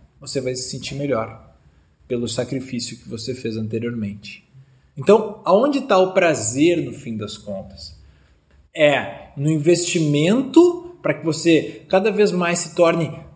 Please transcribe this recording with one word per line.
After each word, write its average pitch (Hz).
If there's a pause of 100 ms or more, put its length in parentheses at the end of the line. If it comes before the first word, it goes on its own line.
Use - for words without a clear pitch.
(200)
você 135
vai 127
se -
sentir 135
melhor 113 (520)
pelo 120
sacrifício 123
que -
você 113
fez 113
anteriormente. 110 (500)
Então, 208
aonde 254
tá 202
o 185
prazer 151
no 135
fim 113
das 104
contas? - (800)
É 139
no 143
investimento 170
pra 151
que 156
você 160
cada 202
vez 196
mais 175
se -
torne 165 (180)